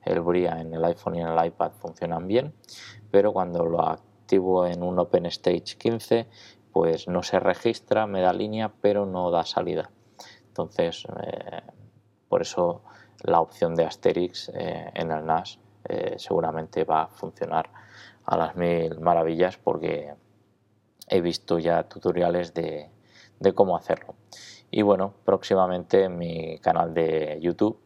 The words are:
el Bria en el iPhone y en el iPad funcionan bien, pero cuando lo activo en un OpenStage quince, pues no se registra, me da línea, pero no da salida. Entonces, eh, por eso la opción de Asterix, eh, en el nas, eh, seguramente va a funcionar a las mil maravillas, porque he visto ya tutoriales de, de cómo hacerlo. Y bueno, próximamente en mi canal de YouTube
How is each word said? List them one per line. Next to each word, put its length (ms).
el 180
Bria 380
en 140
el 100
iPhone 320
y 60
en 60
el 180
iPad 280
funcionan 540
bien, 280
pero 220
cuando 320
lo 220
activo 760
en 160
un 160
OpenStage 800
quince, 500
pues 340
no 140
se 180
registra, 680
me 140
da 120
línea, 480
pero 240
no 240
da 160
salida. 460
Entonces, 580
eh, 380
por 140
eso 400
la 200
opción 340
de 100
Asterix, 640
eh, 460
en 160
el 120
nas, 360
eh, 340
seguramente 680
va 200
a 40
funcionar 640
a 120
las 180
mil 440
maravillas, 580
porque 580
he 140
visto 380
ya 240
tutoriales 720
de, 340
de 140
cómo 240
hacerlo. 380
Y 100
bueno, 320
próximamente 800
en 120
mi 400
canal 360
de 460
YouTube 460